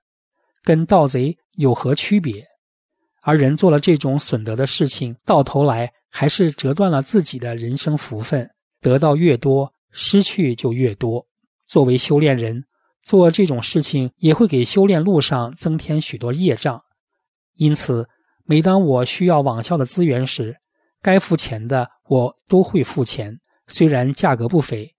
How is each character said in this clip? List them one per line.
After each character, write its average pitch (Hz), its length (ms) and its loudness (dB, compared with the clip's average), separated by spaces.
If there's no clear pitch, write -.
跟 160 240 2
盗 165 200 4
贼 135 300 -2
有 135 180 2
何 139 200 -2
区 - 240 0
别？ 117 240 -6
而 151 140 2
人 143 180 2
做 175 160 2
了 147 80 4
这 156 200 2
种 139 200 -2
损 117 240 -4
德 110 140 -6
的 135 100 -2
事 143 220 -2
情， 123 260 -8
到 165 160 4
头 139 200 -2
来 120 300 -2
还 - 180 -2
是 165 260 2
折 139 200 -4
断 185 180 0
了 135 120 0
自 190 200 0
己 135 160 -10
的 120 180 -10
人 117 200 -6
生 151 200 -2
福 117 220 -10
分， 120 320 -4
得 131 180 2
到 147 160 2
越 160 220 4
多， 135 340 0
失 - 320 0
去 143 320 -2
就 117 180 -4
越 120 220 -2
多。 120 320 -6
作 147 180 2
为 127 140 4
修 147 200 0
炼 147 160 4
人， 117 300 -4
做 180 260 6
这 190 140 2
种 131 180 -2
事 - 200 -2
情 131 340 -4
也 156 160 2
会 220 140 4
给 123 180 0
修 196 220 2
炼 175 160 2
路 180 180 2
上 123 360 -4
增 160 200 -4
添 151 240 -4
许 - 160 -8
多 120 160 -6
业 160 240 -2
障。 127 260 -6
因 151 180 2
此， 117 340 -4
每 151 160 2
当 190 220 2
我 127 220 2
需 175 220 -2
要 160 140 4
网 117 220 -2
校 175 140 -4
的 131 100 -2
资 175 180 -2
源 131 220 0
时， 117 300 -8
该 190 180 2
付 170 180 0
钱 113 300 -8
的 127 220 -2
我 123 260 0
都 185 140 4
会 175 200 0
付 127 220 -4
钱， 110 340 -8
虽 - 180 2
然 135 260 0
价 147 220 0
格 117 140 -2
不 160 120 2
菲， 110 380 -8